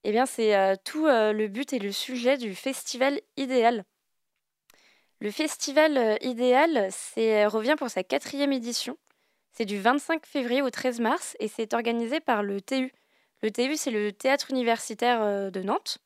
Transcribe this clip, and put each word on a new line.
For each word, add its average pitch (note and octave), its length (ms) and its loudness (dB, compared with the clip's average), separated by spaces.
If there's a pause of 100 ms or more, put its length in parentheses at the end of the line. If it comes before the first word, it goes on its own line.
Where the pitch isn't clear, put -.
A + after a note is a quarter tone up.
Eh G#3+ 80 -2
bien, A#3+ 140 4
c'est, A3 300 0
euh, F#3+ 280 4
tout, D#4 220 -4
euh, A3 260 6
le G#3+ 160 0
but A#3+ 260 -6
et B3 60 -2
le G3+ 120 -4
sujet B3 440 0
du A3 200 -8
Festival C4+ 640 -4 (160)
Idéal. A#3+ 480 2 (1300)
Le G#3 100 -4
Festival, D4+ 640 2
euh, A3 260 2
Idéal, B3+ 680 2
c'est, A3 520 0
euh, G#3 40 4
revient A3 300 2
pour B3+ 140 -6
sa F#3 120 -4
quatrième C#4 480 -2
édition. A#3+ 460 -4 (540)
C'est A3 140 -4
du G3+ 140 -6
vingt-cinq C#4+ 460 0
février B3+ 380 0
au B3 80 0
treize A#3+ 280 -4
mars B3 400 -2
et A3 80 -4
c'est A3+ 280 -4
organisé A#3 440 -2
par A3+ 220 0
le G3+ 200 -4
T C4+ 180 -2
U. B3+ 120 -2 (520)
Le A3 80 -2
T A#3+ 160 0
U, D4+ 100 -2
c'est C#4 140 -4
le G#3 200 -2
Théâtre C4 380 -2
Universitaire, A#3 720 0
euh, G3+ 300 0
de F#3 100 -6
Nantes. A3 440 -4